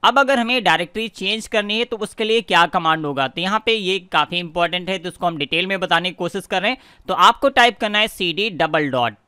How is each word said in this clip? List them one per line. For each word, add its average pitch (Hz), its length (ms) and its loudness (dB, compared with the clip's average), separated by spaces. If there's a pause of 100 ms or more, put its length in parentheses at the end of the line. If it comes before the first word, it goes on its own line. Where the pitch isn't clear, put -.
अब 240 160 6
अगर 269 200 4
हमें 240 260 0
डायरेक्टरी 175 460 0
चेंज 208 380 -6
करनी 208 300 -2
है 240 60 0
तो 233 140 -6
उसके 214 260 -6
लिए 226 180 2
क्या 175 260 4
कमांड 160 380 0
होगा, 135 220 -2
तो 160 120 -8
यहाँ 202 260 -2
पे 226 80 2
ये 190 240 -2 (140)
काफ़ी 165 260 0
इंपॉर्टेंट 170 500 -2
है, 190 100 -4
तो 175 100 -10
उसको 175 180 -6
हम 165 120 -2
डिटेल 165 280 -2
में 190 140 -4
बताने 170 300 0
की 151 60 -14
कोशिश 180 300 -6
कर 185 160 -2
रहे 214 80 0
हैं। 269 80 -6 (300)
तो 190 80 -2
आपको 185 340 4
टाइप 240 300 4
करना 208 180 -2
है 214 120 0
सीडी 190 420 -4
डबल 156 380 0
डॉट 120 240 0 (140)